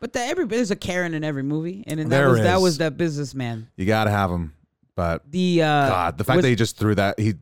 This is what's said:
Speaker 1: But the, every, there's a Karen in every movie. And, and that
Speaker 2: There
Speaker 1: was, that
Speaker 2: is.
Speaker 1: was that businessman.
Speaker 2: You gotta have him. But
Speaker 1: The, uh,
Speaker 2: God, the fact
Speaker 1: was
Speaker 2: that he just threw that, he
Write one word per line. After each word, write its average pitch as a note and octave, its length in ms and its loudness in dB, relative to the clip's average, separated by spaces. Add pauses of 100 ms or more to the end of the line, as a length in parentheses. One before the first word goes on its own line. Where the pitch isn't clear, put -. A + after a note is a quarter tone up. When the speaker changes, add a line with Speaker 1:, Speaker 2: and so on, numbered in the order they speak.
Speaker 1:
But A#3 120 -10
the, B3+ 80 -4
every, D4+ 260 -2
there's A3 240 -2
a G3 60 0
Karen F3+ 380 -4
in D#3 100 -4
every C#3+ 180 -4
movie. D#3 440 -4
And, D#3 140 -6
and B2 120 -4
that C3+ 60 4
Speaker 2:
There C#3 120 4
Speaker 1:
was, B2+ 100 4
that F3 160 4
Speaker 2:
is. F#3+ 60 4
Speaker 1:
was F3 160 2
that D#3 200 -2
businessman. C3 760 -6
Speaker 2:
You F#2 100 -4
gotta G#2+ 240 2
have G2+ 200 2
him. E2+ 220 -4 (420)
But E2+ 360 -2
Speaker 1:
The, F3 320 2
uh, D3 260 2
Speaker 2:
God, F2 300 0
the - 60 -2
fact C3 120 2
Speaker 1:
was F3+ 80 4
Speaker 2:
that C3 60 4
he A#2+ 60 4
just A2 200 0
threw G#2+ 200 2
that, G2 220 0
he G#2+ 240 0